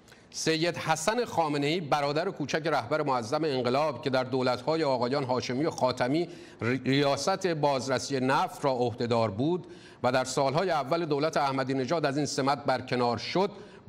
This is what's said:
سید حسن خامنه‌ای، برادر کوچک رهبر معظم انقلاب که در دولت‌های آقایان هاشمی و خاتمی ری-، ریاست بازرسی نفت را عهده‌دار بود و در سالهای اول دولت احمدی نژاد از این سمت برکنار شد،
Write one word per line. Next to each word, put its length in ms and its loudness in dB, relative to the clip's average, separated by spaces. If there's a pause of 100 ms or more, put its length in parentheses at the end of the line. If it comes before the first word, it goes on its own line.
(320)
سید 460 0
حسن 480 0
خامنه‌ای، 560 0
برادر 480 0
کوچک 360 -4
رهبر 360 0
معظم 420 0
انقلاب 580 0
که 80 -2
در 140 2
دولت‌های 600 0
آقایان 400 0
هاشمی 420 -2
و 60 0
خاتمی 560 0 (340)
ری-، 240 0
ریاست 640 2
بازرسی 720 0
نفت 460 0
را 60 4
عهده‌دار 600 2
بود 360 0 (360)
و 80 4
در 120 4
سالهای 460 2
اول 360 0
دولت 320 0
احمدی 360 0
نژاد 320 0
از 120 0
این 80 0
سمت 400 0
برکنار 520 0
شد، 340 0 (380)